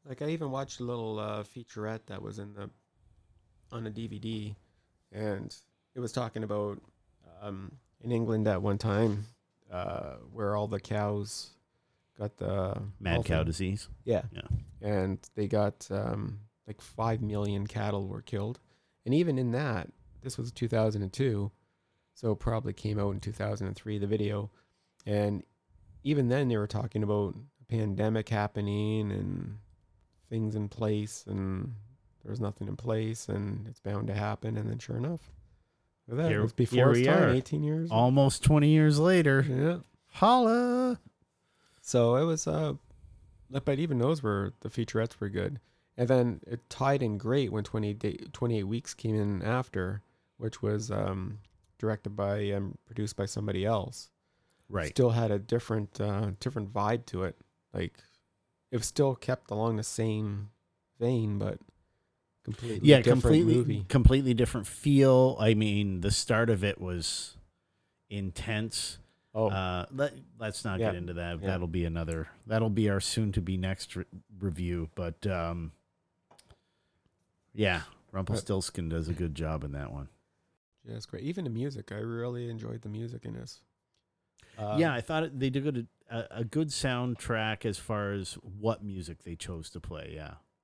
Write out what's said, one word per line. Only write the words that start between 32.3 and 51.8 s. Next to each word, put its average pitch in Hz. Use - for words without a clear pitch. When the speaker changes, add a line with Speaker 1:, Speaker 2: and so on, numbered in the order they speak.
Speaker 1:
was 120
nothing 101
in 101
place, 110
and 104
it's -
bound 101
to 104
happen. 104
And 110
then 110
sure 120
enough, 156
look 120
at 160
that. 165
Speaker 2:
Here, 107
Speaker 1:
It 107
was 117
before 123
Speaker 2:
here 127
Speaker 1:
its 120
Speaker 2:
we 127
Speaker 1:
time, 156
Speaker 2:
are. 127
Speaker 1:
eighteen 151
years. 160
Speaker 2:
Almost 131
twenty 151
years 156
later. 151
Speaker 1:
Yeah. 147
Speaker 2:
Holla. 247
Speaker 1:
So 120
it 143
was, 160
uh, 156
but 139
even 147
those 139
were, 104
the 110
featurettes 113
were 104
good. 95
And 120
then 120
it 120
tied 139
in 104
great 123
when 104
twenty 104
day, 107
twenty-eight 113
Weeks 110
came 110
in 101
after, 104
which 113
was, 107
um, 98
directed 107